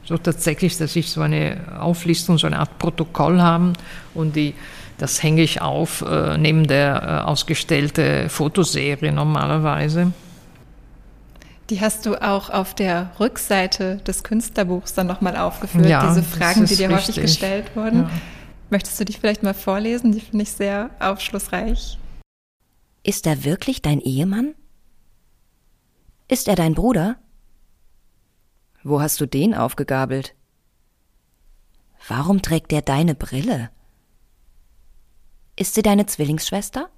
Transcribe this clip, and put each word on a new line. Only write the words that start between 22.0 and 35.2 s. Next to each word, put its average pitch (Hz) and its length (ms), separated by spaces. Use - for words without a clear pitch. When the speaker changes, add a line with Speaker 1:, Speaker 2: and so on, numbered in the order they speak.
Speaker 3:
Ist - 240
er 139 180
wirklich 143 380
dein 147 180
Ehemann? 190 540
Ist - 200
er 202 80
dein 160 180
Bruder? 208 440
Wo 143 160
hast 151 220
du 143 60
den 165 260
aufgegabelt? 131 800
Warum 165 340
trägt 160 320
er 151 80
deine 151 320
Brille? 135 560